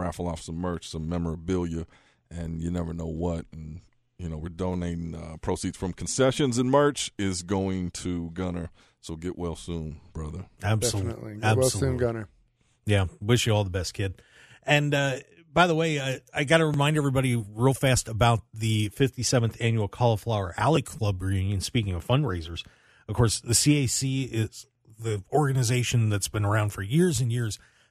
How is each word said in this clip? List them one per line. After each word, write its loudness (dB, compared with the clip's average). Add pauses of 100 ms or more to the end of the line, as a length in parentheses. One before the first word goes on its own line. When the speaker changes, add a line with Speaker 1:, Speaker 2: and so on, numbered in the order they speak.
Speaker 1:
raffle -6
off -8
some -10
merch, -6
some -6
memorabilia, -4 (440)
and -8
you -4
never -4
know -8
what. -4
And, -14 (380)
you -8
know, -8
we're -10
donating, -4
uh, -14
proceeds -4
from -4
concessions 0
and 0
merch 2
is -2
going -2
to -6
Gunner. -6 (300)
So -10
get -8
well -4
soon, -8 (120)
brother. -10 (160)
Speaker 2:
Absolutely. 0
Speaker 3:
Definitely. -12
Get -8
well 4
soon, 4
Speaker 2:
Absolutely. 0
Speaker 3:
Gunner. -2 (580)
Speaker 2:
Yeah. 4 (140)
Wish 2
you 2
all 2
the -4
best, -4
kid. -6 (440)
And, 2
uh, 0 (360)
by 8
the 2
way, 0
I, -4 (140)
I 0
gotta 6
remind 4
everybody 2
real 2
fast 2
about 4 (120)
the 0
fifty-seventh 0
Annual 0
Cauliflower 0
Alley 4
Club -2
reunion. 0
Speaking -2
of -8
fundraisers, -2 (440)
of -6
course, 4
the -2
C 4
A 0
C -2
is -4 (320)
the -4 (100)
organization 2
that's -2
been -2
around 2
for -8
years 2
and 0
years, -4 (320)